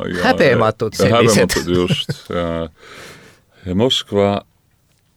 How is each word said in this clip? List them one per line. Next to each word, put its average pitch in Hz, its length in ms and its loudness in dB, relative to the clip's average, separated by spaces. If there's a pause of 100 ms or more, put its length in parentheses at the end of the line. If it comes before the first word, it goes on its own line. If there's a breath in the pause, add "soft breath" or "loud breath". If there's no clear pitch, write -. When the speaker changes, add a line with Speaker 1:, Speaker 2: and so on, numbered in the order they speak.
Speaker 1:
ja, 90 240 -6
Speaker 2:
Häbematud 110 640 0
Speaker 1:
ja 98 160 0
Speaker 2:
sellised. 113 400 4
Speaker 1:
häbematud, 78 240 -4
just. 90 400 0 (160)
Ja, 82 380 -4 (1000 loud breath)
ja 90 100 -4
Moskva 101 520 0 (880)